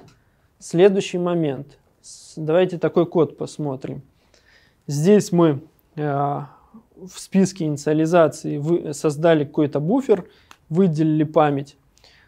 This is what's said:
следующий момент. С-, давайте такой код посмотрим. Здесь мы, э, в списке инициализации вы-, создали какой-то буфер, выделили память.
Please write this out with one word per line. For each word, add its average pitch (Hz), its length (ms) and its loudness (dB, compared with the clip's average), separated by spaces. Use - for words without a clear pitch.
следующий 190 580 2
момент. 160 600 -4
С-, - 360 -20
давайте 170 400 0
такой 160 280 0
код 151 320 -2
посмотрим. 143 640 -10
Здесь 165 460 2
мы, 165 260 4
э, 151 40 -6
в 143 1160 -8
списке 185 460 -2
инициализации 151 960 0
вы-, 160 340 -2
создали 156 500 2
какой-то 147 380 -2
буфер, 208 480 0
выделили 156 560 2
память. 147 500 0